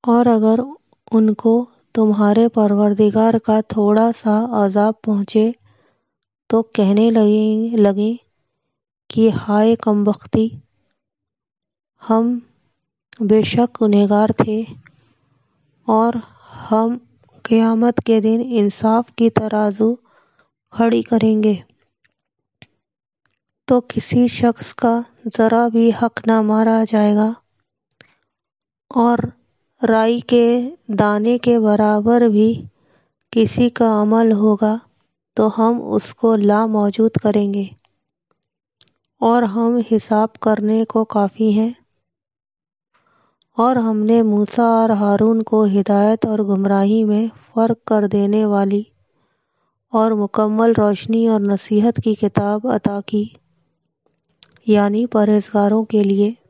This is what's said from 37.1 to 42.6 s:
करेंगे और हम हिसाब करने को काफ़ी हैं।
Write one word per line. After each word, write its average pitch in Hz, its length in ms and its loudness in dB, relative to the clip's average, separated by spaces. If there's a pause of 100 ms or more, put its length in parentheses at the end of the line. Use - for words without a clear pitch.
करेंगे 202 520 -2 (1500)
और 233 260 2
हम 233 300 -2 (100)
हिसाब 220 560 -2
करने 214 420 0
को 220 240 -2
काफ़ी 208 420 -2
हैं। 220 240 -2 (1800)